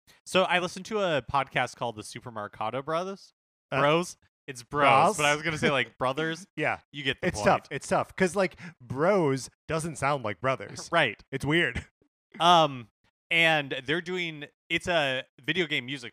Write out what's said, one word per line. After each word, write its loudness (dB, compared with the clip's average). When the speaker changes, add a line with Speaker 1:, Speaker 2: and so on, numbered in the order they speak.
Speaker 1:
so 2
I 2
listened -6
to -4
a 0
podcast -2
called -6
the -12
Super -16
Marcato -8
Brothers. -6
Speaker 2:
Uh, 0
Speaker 1:
Bros. 2
It's -14
bros, -2
Speaker 2:
Bros? 2
Speaker 1:
but 0
I 4
was -2
gonna -2
say, 0
like, -2
Speaker 2:
<laughs> -
Speaker 1:
brothers. -4
Speaker 2:
Yeah. -2
Speaker 1:
You -12
get -2
the -2
Speaker 2:
It's -4
Speaker 1:
point. 0
Speaker 2:
tough. 4
It's -8
tough. 0
'Cause, 0
like, -2
bros 0
doesn't -4
sound -2
like -6
brothers. -4
Speaker 1:
<laughs> -8
Right. 2
Speaker 2:
It's -6
weird. 0
<laughs> -20
Speaker 1:
Um, 4
and 2
they're -2
doing, -6
it's -2
a 0
video -2
game -4
music -10